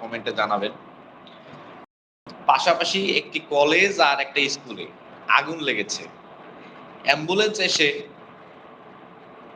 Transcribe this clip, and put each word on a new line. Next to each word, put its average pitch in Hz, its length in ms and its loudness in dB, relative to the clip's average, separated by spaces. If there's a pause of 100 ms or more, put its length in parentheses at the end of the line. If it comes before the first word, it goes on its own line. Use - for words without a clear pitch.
কমেন্টে 113 320 -8
জানাবেন। 107 400 -2 (1700)
পাশাপাশি 170 720 2
একটি 147 200 -6
কলেজ 156 640 2
আর 143 200 4
একটা 135 280 -2
স্কুলে 104 380 -10 (420)
আগুন 147 320 4
লেগেছে, 113 480 -4 (960)
অ্যাম্বুলেন্স 185 560 0
এসে 151 480 0 (1500)